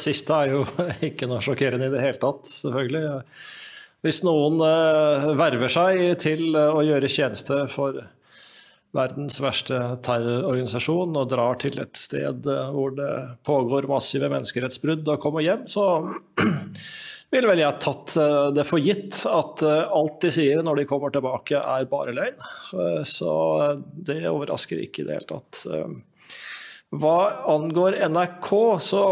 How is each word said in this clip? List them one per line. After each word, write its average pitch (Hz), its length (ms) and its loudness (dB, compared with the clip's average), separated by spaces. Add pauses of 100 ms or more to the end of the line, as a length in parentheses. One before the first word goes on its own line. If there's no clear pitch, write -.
siste 156 320 0
er 139 180 2
jo 139 80 2 (220)
<laughs> 160 260 -4
ikke - 160 -6
noe 123 160 -4
sjokkerende 131 480 0
i 139 60 -2
det 123 80 0
hele 131 180 -2
tatt, 139 240 -2
selvfølgelig. 139 760 -4 (760)
Hvis 160 240 0
noen, 156 300 4 (100)
eh, 156 600 4 (100)
verver 131 320 4
seg 185 300 4 (240)
til, 156 340 0
eh, 151 160 6
å 156 80 2
gjøre 147 240 4
tjeneste 139 640 0
for 135 300 -4 (1000)
verdens 131 480 -2
verste - 320 -2 (240)
terrororganisasjon 127 1200 0
og 127 80 -2
drar 123 320 2
til 135 220 -4
et - 180 -6
sted, 139 480 -4
eh, 135 240 -2
hvor 135 240 -2
det 143 140 -4 (340)
pågår 139 460 2
massive 139 420 0
menneskerettsbrudd 135 720 -2
og 147 160 0
kommer 151 240 0
hjem, 226 240 0
så 202 160 0 (560)
<clears throat> - 920 -4
ville 247 180 4
vel 175 80 4
jeg 143 240 2
tatt, - 320 -4
eh, 147 300 4 (100)
det 143 140 4
for 165 100 2
gitt 190 480 0
at, - 400 0
eh, 156 160 4 (160)
alt 151 240 -2
de 165 140 2
sier 151 260 4
når 147 160 0
de 143 140 -2
kommer 143 180 -2
tilbake 131 480 -2
er 131 320 -2
bare 139 240 -4
løgn. 240 240 -6 (320)
Eh, 143 320 -2
så, 78 320 -2 (300)
eh, 143 180 -2
det 156 380 -8 (100)
overrasker - 480 -4
ikke - 240 -8
i - 60 -6
det - 100 -6
hele - 160 -12
tatt. - 320 -12
Eh, 78 240 -6 (1040)
hva 160 240 4 (320)
angår 165 560 2
N 156 80 0
R 175 240 0
K, 208 240 2 (160)
så, 196 320 2